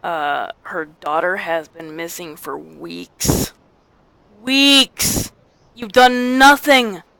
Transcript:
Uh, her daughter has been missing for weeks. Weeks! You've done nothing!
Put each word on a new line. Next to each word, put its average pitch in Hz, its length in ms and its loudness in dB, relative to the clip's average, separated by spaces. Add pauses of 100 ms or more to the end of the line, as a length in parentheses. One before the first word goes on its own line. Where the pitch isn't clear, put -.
Uh, 147 500 -6 (100)
her 175 220 -8
daughter 160 520 -4
has 165 320 -6
been 160 280 -18
missing 165 400 -12
for 143 220 -12
weeks. 156 920 -8 (880)
Weeks! 269 920 0 (420)
You've 233 180 -14
done 247 460 4
nothing! 262 640 4 (180)